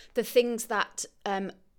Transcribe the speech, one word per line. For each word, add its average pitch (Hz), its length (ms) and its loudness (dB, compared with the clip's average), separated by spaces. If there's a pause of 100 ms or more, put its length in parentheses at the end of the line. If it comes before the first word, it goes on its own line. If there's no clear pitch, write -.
(140)
the 226 100 0
things 240 420 2
that, - 380 -4 (200)
um, 196 280 -2 (260)